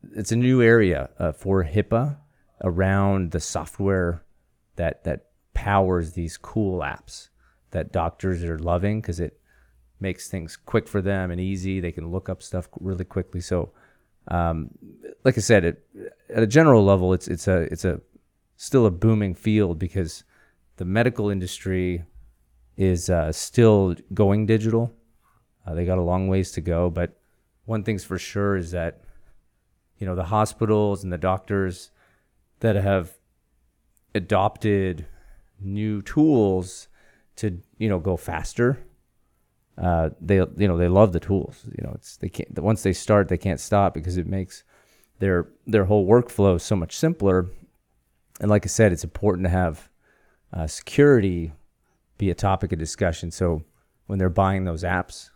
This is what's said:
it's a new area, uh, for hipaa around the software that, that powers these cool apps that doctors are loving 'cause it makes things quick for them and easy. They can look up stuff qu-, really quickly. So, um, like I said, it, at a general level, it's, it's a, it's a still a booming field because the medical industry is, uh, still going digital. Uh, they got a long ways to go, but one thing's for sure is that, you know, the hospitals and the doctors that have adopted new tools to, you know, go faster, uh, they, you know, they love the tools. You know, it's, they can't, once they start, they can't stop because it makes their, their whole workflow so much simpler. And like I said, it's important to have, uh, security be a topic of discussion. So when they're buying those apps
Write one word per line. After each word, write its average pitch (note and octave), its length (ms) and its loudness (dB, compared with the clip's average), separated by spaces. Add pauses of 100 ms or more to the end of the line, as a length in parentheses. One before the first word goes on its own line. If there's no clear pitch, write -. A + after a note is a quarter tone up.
(140)
it's G#2+ 180 -6
a A2+ 40 0
new B2+ 240 4
area, G2+ 480 4 (100)
uh, D#2+ 140 -2
for F#2+ 320 0
hipaa A2+ 540 -2 (460)
around F#2+ 680 2
the E2 100 -4
software F2 840 -4 (520)
that, E2 280 -4
that - 220 -6 (280)
powers F#2 580 0
these E2+ 240 -8
cool F#2+ 440 -4
apps - 480 -12 (420)
that - 220 -6
doctors E2+ 520 -4
are E2 140 -4
loving F2+ 440 -2
'cause E2 160 -6
it - 220 -8 (580)
makes F#2 300 -8
things E2 280 -10
quick - 320 -2
for G2+ 120 -2
them F#2 300 -2
and F2 100 -6
easy. F#2+ 400 -4
They E2+ 120 -6
can E2 180 -10
look F#2 180 -8
up F#2 140 -8
stuff - 280 -8
qu-, - 140 -18
really F#2 200 -4
quickly. - 360 -6
So, - 320 -4 (560)
um, E2 420 -2 (540)
like C3 140 2
I - 20 -2
said, G2 240 4
it, - 220 -4 (420)
at A2+ 140 0
a A2 40 4
general B2+ 380 8
level, F#2 280 4
it's, F2+ 160 -2
it's F2 180 -6
a, F#2 160 2
it's - 220 -6
a F2+ 160 -2 (560)
still B2 300 2
a G2 40 4
booming G2+ 440 0
field G#2 440 0
because F2+ 460 -6 (520)
the F#2 80 -10
medical G#2+ 460 0
industry F2+ 720 -4 (720)
is, F#2 340 0
uh, D#2+ 220 0
still G2+ 640 4 (200)
going G#2 320 2
digital. A2 480 0 (720)
Uh, E2 80 -8
they F2 100 -2
got F#2 140 0
a F2 40 0
long F#2 260 0
ways F#2+ 240 0
to - 80 -8
go, F2 300 0
but F2 300 -6 (440)
one G#2+ 180 -4
thing's G2 220 -4
for F#2 140 -6
sure G2+ 380 -2
is E2 140 -6
that, E2+ 320 -6 (960)
you G2+ 80 -8
know, F#2 80 -4
the F2+ 100 -4
hospitals G#2+ 800 0
and F#2 100 -6
the F2 60 -6
doctors F#2 720 -2 (720)
that A2 160 2
have F#2+ 360 0 (1040)
adopted F#2+ 920 0 (540)
new G#2 420 -4
tools G#2 840 2 (460)
to, F2+ 260 -6 (180)
you A2 100 -2
know, F#2+ 100 0
go F2 180 -2
faster, A#2+ 640 -2 (1000)
uh, E2 320 0 (100)
they, F2 160 2
you F2+ 320 0
know, F2 80 0
they F2 120 2
love F#2+ 240 6
the E2+ 80 -2
tools. - 440 -4 (120)
You - 80 -10
know, - 100 -10
it's, - 240 -18
they - 100 -8
can't, - 300 -10
once G#2 240 0
they F#2+ 100 2
start, G2+ 360 2
they F2 100 0
can't E2 200 -2
stop G2+ 360 0
because F2+ 220 -6
it E2+ 100 -4
makes F#2+ 380 -8 (540)
their, F2+ 300 0 (180)
their G#2 200 2
whole G2+ 200 4
workflow G2 540 4
so - 160 0
much E2+ 200 -4
simpler. F#2+ 520 2 (920)
And G#2 100 0
like G#2 140 4
I - 40 -6
said, G#2 240 4
it's E2+ 120 -6
important F#2 420 -2
to E2+ 40 2
have, F2 400 -2 (640)
uh, E2 140 -6
security F#2+ 880 2 (640)
be G2 120 0
a E2+ 40 -2
topic F#2+ 380 -2
of E2+ 60 -4
discussion. F2 520 -4
So E2 340 -2 (420)
when G2 120 -4
they're F#2 100 2
buying F#2+ 360 0
those E2 180 -6
apps F2+ 540 -6